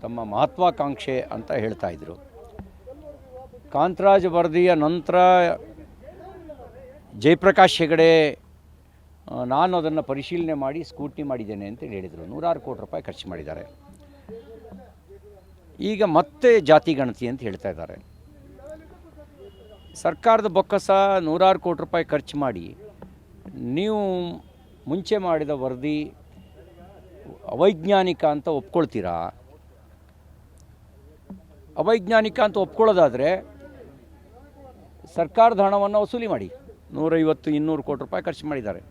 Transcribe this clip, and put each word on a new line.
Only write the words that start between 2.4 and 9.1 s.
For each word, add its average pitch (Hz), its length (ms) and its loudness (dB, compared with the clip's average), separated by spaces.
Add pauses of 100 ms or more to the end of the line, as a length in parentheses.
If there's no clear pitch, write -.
ಕಾಂತರಾಜ್ 185 560 2
ವರದಿಯ 170 460 2
ನಂತರ 160 420 0 (2000)
ಜಯಪ್ರಕಾಶ್ 180 580 6
ಹೆಗಡೆ, 160 640 4 (920)